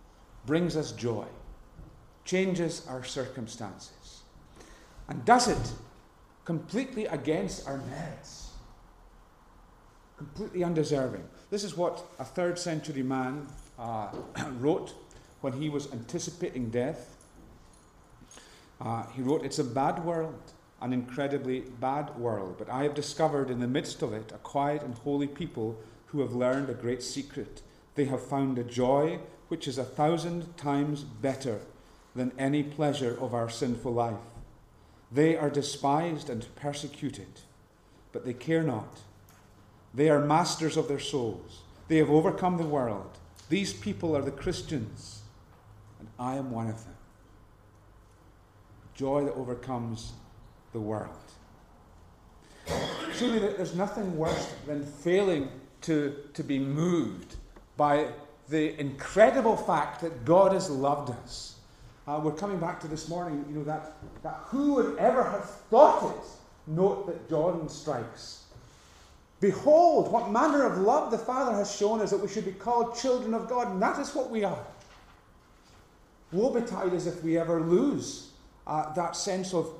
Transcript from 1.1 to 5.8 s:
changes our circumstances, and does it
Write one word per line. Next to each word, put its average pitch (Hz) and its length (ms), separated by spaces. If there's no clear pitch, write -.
changes 175 640
our 127 160
circumstances, - 1160
and 123 180
does 247 200
it 147 260